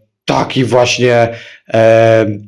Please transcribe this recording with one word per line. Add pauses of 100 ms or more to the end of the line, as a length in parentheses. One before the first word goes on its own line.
(240)
taki
właśnie, (460)
e, (220)